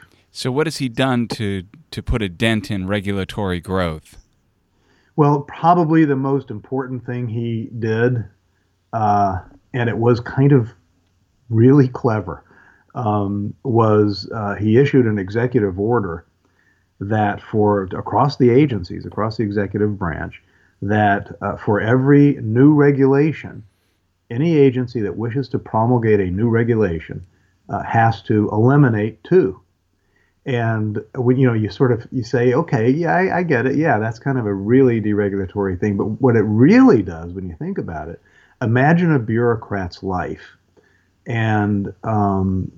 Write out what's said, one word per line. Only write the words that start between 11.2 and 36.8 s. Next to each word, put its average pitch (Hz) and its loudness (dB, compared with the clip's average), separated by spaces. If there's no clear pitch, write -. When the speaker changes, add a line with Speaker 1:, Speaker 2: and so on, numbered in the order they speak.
Speaker 2:
really 127 6
clever, 107 -4
um, 104 -4
was, 107 2
uh, 104 -6
he 107 2
issued 135 4
an 107 0
executive 104 -2
order 101 -2
that 104 -2
for, 104 0
across 107 -2
the 123 4
agencies, 107 0
across 104 -6
the 117 -2
executive 101 -4
branch, 82 -8
that, 101 0
uh, 101 -6
for 101 -2
every 135 4
new 123 4
regulation, 139 0
any 151 0
agency 127 2
that 101 -6
wishes 117 -6
to 120 -4
promulgate 113 2
a 92 -2
new 107 -2
regulation, 110 -2
uh, - -6
has 113 0
to 107 0
eliminate 110 2
two. 143 0
And 110 -2
when, 127 0
you 131 4
know, 120 2
you 107 -2
sort 127 0
of, 113 -4
you 127 -4
say, 123 0
"Okay, 123 0
yeah, 156 0
I, 185 0
I 185 0
get 160 0
it. 131 -2
Yeah, 143 2
that's 113 -6
kind 131 -4
of 117 -4
a 101 -2
really 117 2
deregulatory 101 -2
thing." 104 0
But 104 -4
what 123 4
it 110 4
really 156 6